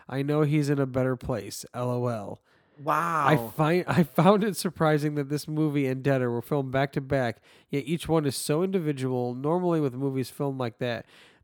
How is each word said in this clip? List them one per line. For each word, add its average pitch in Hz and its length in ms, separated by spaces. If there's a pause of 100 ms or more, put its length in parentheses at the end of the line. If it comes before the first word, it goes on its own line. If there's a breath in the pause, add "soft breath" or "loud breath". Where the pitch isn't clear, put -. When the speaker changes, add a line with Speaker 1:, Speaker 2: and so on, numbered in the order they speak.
Speaker 1:
I 135 120
know 147 200
he's 147 280
in 143 100
a 139 60
better 131 300
place. 107 580
L 123 160
O 123 180
L. 107 340 (420 soft breath)
Speaker 2:
Wow. 156 420
Speaker 1:
I 147 120
find, 156 500
I 143 160
found 185 400
it 202 140
surprising 156 580
that 139 140
this 147 180
movie 151 400
and 131 160
Deader 131 260
were 120 140
filmed 135 280
back 135 220
to 151 80
back, 131 400 (280 soft breath)
yet 143 180
each 165 200
one 160 180
is 135 100
so 151 280
individual. 131 680
Normally 165 460
with 135 160
movies 135 340
filmed 139 300
like 120 180
that, 120 300 (360 loud breath)